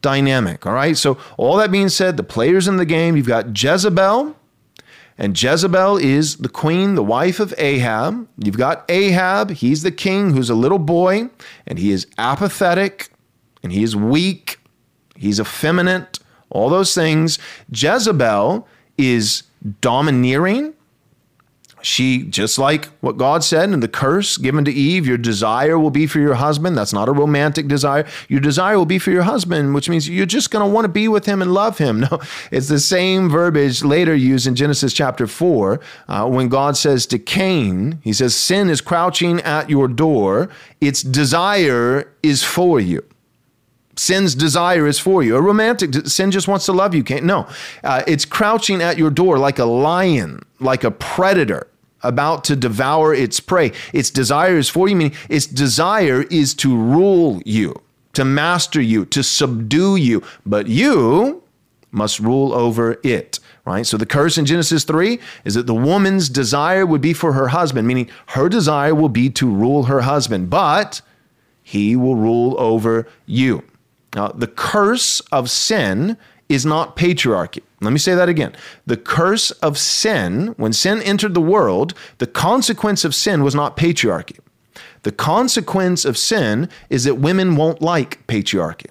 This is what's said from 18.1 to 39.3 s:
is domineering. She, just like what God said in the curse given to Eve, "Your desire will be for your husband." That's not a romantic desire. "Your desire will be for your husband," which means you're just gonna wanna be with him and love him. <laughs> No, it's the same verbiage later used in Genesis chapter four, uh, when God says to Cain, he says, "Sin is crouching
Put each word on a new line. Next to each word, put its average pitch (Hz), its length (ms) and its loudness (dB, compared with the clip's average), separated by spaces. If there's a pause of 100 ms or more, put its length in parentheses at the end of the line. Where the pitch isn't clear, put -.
is 120 460 0 (400)
domineering. 143 920 0 (1080)
She, 131 420 0
just 104 340 -4
like 147 280 0 (140)
what 131 160 -4
God 143 260 0
said 165 280 2
in 165 100 0
the 117 80 -2
curse 170 480 -2
given 143 300 0
to 147 60 0
Eve, 147 340 0
"Your 123 100 2
desire 117 640 0
will 156 120 2
be 147 160 0
for 151 120 -2
your 147 160 2
husband." 147 420 0
That's 104 160 -4
not 107 160 -2
a 139 40 0
romantic 147 560 0
desire. 143 360 0 (240)
"Your 135 120 0
desire 185 360 2
will 180 100 2
be 180 120 0
for 190 120 -2
your 180 120 2
husband," 170 520 0
which 143 140 -2
means 165 200 0
you're 185 180 -2
just 226 240 -2
gonna 214 160 0
wanna 220 220 2
be 208 200 0
with 208 160 2
him 202 160 0
and 180 140 0
love 208 240 0
him. 117 220 0
<laughs> 135 100 0
No, 165 100 -2 (300)
it's 131 180 -2
the 147 120 2
same 185 500 2
verbiage 147 540 2
later 160 300 2
used 131 320 2
in 127 80 0
Genesis 139 380 0
chapter 127 340 -2
four, 113 540 0 (280)
uh, 98 180 -2
when 127 220 0
God 135 280 2
says 135 300 0
to 123 120 -4
Cain, 151 840 -2
he 113 100 -2
says, 120 220 0
"Sin 196 340 0
is 151 120 0
crouching 175 600 0